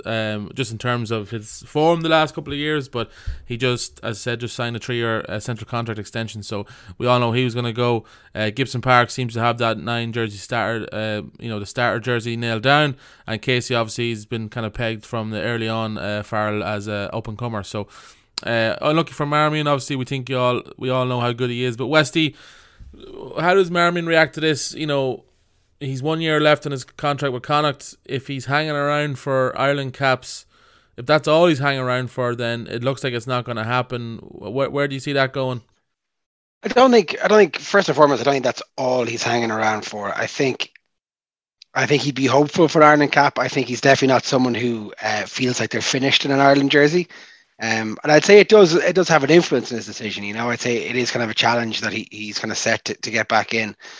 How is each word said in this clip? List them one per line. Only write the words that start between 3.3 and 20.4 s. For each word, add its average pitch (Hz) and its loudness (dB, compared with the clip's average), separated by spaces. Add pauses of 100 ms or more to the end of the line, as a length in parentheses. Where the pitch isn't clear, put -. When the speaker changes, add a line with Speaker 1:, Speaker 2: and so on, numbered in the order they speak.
Speaker 1:
he 120 -6
just, 123 -2
as 113 -6
I - -12
said, 120 -6
just 120 -8
signed 120 -4
a 110 -6
three-year, 117 -2
uh, 104 -4
central 113 -8
contract 113 -4
extension. 110 -8
So 101 -8 (320)
we 123 -4
all 123 4
know 117 2
he 127 2
was 117 -2
gonna 120 -4
go. 120 0 (280)
Uh, 107 -2
Gibson 123 -4
Park 123 4
seems 120 -6
to 117 -4
have 120 0
that 113 0
nine 117 -4
jersey 110 -4
starter, 110 -4
uh, 107 -4 (180)
you 117 -10
know, 107 -6
the 101 -10
starter 120 -2
jersey 117 -4
nailed 117 -4
down, 143 2 (320)
and 110 -6
Casey 123 -2
obviously 117 -2
has 107 -6
been 110 -8
kind 113 -8
of 107 -8
pegged 113 -6
from 110 -6
the 104 -4
early 113 -2
on, 110 -4
uh, 104 -6
Farrell 107 -2
as 104 -6
a 101 -6
up 113 -8
and 107 -10
comer. 113 -6
So, 101 -8 (540)
uh, 113 0
unlucky 160 0
for 147 -6
Marmion. 151 0
Obviously, 143 -2
we 127 -4
think 131 -6
you 131 -2
all, 123 0 (120)